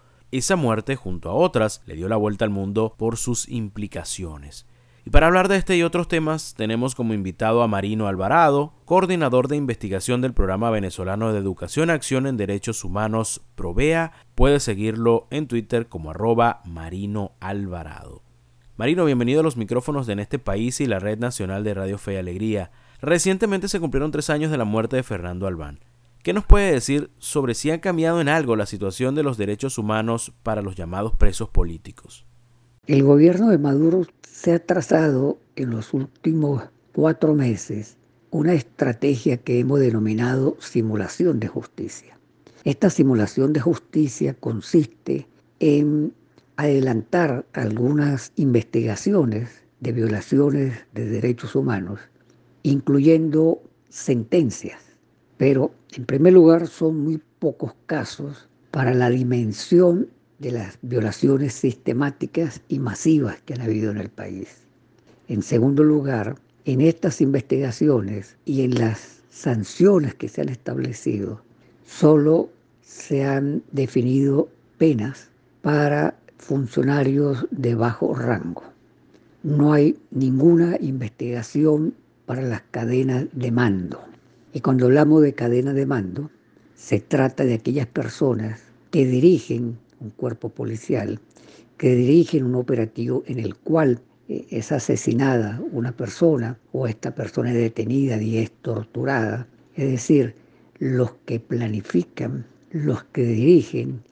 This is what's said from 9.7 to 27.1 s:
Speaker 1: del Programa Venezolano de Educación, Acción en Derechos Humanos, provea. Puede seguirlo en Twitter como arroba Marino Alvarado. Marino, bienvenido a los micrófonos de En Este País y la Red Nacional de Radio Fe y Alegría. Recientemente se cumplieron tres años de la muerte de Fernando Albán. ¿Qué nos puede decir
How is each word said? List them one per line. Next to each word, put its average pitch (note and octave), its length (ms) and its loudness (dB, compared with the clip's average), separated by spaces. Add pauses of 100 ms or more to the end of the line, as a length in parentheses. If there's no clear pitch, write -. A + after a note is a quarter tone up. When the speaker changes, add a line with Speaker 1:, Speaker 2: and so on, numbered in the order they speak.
Speaker 1:
del B2+ 140 -2
Programa G2+ 360 0
Venezolano G2+ 640 -4
de G#2 60 -2
Educación, G2 500 -4
Acción C3+ 380 -2
en C3 100 -4
Derechos G2+ 480 -6
Humanos, G#2+ 560 -4 (140)
provea. D3+ 580 -2 (220)
Puede C#3+ 260 4
seguirlo A2+ 680 0
en C#3+ 180 -6
Twitter A#2 400 -4
como D#2 220 -12
arroba A2+ 560 0
Marino F#2 760 -8
Alvarado. F#2 800 -10 (560)
Marino, D#3+ 300 0
bienvenido C3 340 2
a - 20 2
los D3 140 -2
micrófonos B2 500 -4
de G#2+ 60 -4
En G2+ 80 -4
Este - 180 -6
País A2 440 -4
y C#3 40 0
la G2+ 120 -2
Red G#2 200 -4
Nacional G#2 460 -6
de G#2+ 80 -4
Radio F#2+ 240 -6
Fe G2 180 -8
y - 20 -4
Alegría. F#2+ 540 -6 (300)
Recientemente F#3+ 680 0
se G3 120 -4
cumplieron D#3 300 -2
tres D3 180 -4
años D#3 220 -2
de D3 80 -2
la A2+ 60 -2
muerte A2 320 -2
de B2+ 60 0
Fernando F2+ 440 -8
Albán. D#2 340 -8 (420)
¿Qué F3 120 -4
nos G#3 100 -2
puede G3+ 280 8
decir C#3 460 0